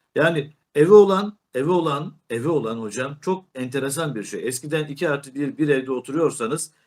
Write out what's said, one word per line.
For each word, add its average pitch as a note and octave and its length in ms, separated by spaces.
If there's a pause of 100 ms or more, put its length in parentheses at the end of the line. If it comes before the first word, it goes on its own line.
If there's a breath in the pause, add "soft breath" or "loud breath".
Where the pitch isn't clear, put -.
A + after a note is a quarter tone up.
(160)
Yani D3+ 380 (220)
evi D#3+ 180
olan, G3+ 440 (180)
evi C#3+ 140
olan, D#3+ 440 (160)
evi A#2 180
olan A#2 320
hocam B2 420
çok F#3 240 (100)
enteresan C3 600
bir G#2+ 80
şey. G2 240
Eskiden D3+ 380
iki D#3 240
artı C#3+ 260
bir C#3 220
bir D3 120
evde C3 220
oturuyorsanız C3 800 (160)